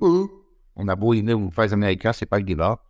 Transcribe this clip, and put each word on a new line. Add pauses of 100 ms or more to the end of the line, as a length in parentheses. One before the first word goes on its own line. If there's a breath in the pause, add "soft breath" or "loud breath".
eux, (500)
on
a
beau
aimer
ou
pas
les
Américains,
c'est
pas
le
débat.